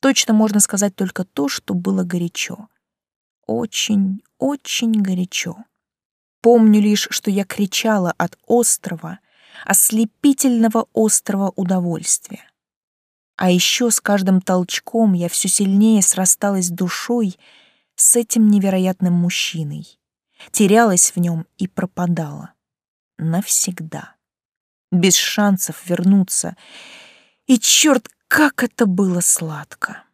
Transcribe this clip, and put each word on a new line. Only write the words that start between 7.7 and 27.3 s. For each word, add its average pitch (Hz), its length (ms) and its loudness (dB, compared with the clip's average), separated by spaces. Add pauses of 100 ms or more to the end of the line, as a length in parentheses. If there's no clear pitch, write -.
от 175 280 -6
острого, 185 720 -2 (460)
ослепительного 226 1300 2
острого 202 640 0
удовольствия. 175 920 -4 (920)
А 185 100 2
ещё 180 380 2
с - 140 -2
каждым 190 400 2
толчком 190 720 0
я 175 160 -2
всё - 180 -4
сильнее 202 540 4
срасталась 185 680 0
душой 185 680 -4 (560)
с - 200 2
этим 226 340 2
невероятным 185 680 2
мужчиной, 160 840 -4 (540)
терялась 208 640 2
в - 20 -4
нём 170 280 -4 (100)
и 190 100 -6
пропадала. 170 840 -6 (640)
Навсегда. 160 1000 -6 (760)
Без 180 220 4
шансов - 720 -2
вернуться. 180 680 0 (920)